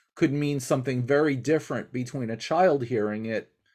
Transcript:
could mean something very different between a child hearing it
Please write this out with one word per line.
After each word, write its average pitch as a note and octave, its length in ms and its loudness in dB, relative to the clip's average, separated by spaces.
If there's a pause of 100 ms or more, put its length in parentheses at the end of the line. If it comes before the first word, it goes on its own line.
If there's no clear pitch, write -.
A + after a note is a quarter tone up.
(140)
could C#3+ 180 2
mean C#3+ 280 0
something C3 420 0
very C#3+ 340 2
different D3 560 -2
between B2 380 -6
a A2+ 60 -4
child D#3+ 480 2
hearing A2 420 -2
it A2 260 -4 (220)